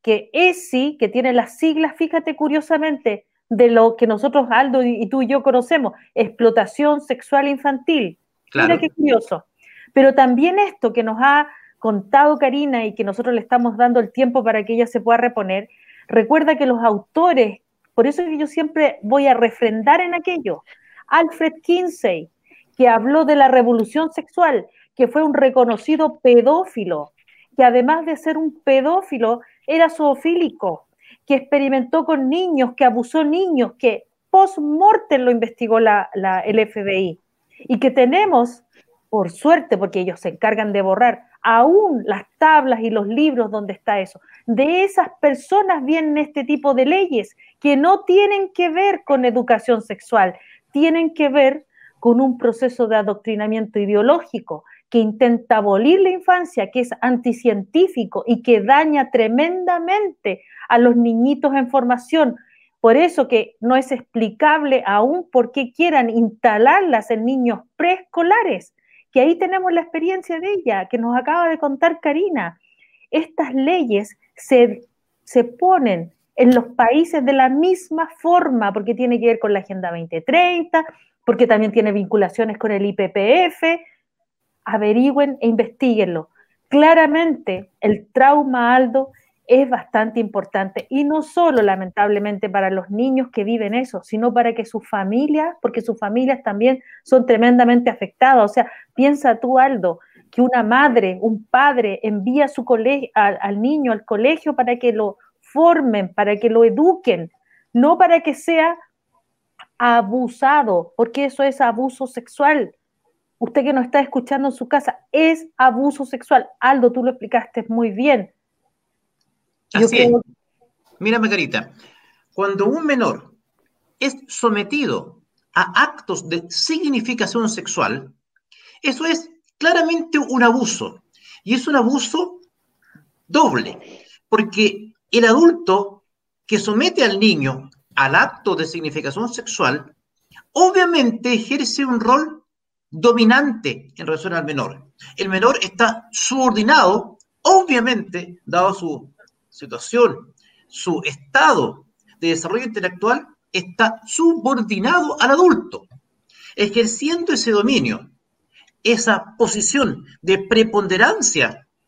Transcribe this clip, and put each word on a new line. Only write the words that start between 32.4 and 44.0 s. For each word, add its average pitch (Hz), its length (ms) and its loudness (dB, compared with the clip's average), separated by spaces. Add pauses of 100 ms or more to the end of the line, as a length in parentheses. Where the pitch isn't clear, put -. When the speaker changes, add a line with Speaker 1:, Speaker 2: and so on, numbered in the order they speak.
Speaker 1:
que 277 80 2
abusó 247 400 0
niños, 302 540 -2
que 226 260 -2 (260)
post-mortem 381 920 2
lo 247 80 2
investigó 226 500 0
la, 208 340 2
la, 185 260 -2
el 214 180 -2
F 214 240 -2
B 196 180 -4
I, 175 200 -6 (480)
y 254 100 -2
que 254 140 0
tenemos, 262 720 2 (440)
por 190 220 -2
suerte, 285 480 0
porque 190 220 -4
ellos 180 180 -6
se 170 120 -8
encargan 214 420 -4
de 196 100 0
borrar, 233 440 0 (140)
aún 285 680 2
las 202 180 -6 (140)
tablas 277 420 4
y 226 100 -4
los 208 160 -2
libros 240 460 -2
donde 208 220 -8
está 208 260 -4